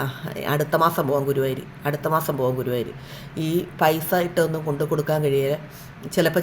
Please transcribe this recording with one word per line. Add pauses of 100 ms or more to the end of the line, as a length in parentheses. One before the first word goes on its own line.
ആ, (460)
അടുത്ത
മാസം
പോകാം
ഗുരുവായൂർ, (280)
അടുത്ത
മാസം
പോകാം
ഗുരുവായൂർ. (600)
ഈ (320)
പൈസ (180)
ഇട്ടൊന്നും
കൊണ്ടു
കൊടുക്കാൻ
കഴിയില്ല. (580)
ചിലപ്പോൾ